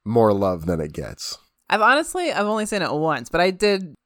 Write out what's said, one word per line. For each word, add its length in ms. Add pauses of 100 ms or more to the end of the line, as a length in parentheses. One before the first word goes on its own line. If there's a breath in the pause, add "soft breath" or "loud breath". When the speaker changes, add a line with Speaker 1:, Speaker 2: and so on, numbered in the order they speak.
Speaker 1:
more 260
love 320
than 160
it 140
gets. 420 (320)
Speaker 2:
I've 140
honestly, 480
I've 160
only 180
seen 180
it 100
once, 360
but 120
I 100
did, 560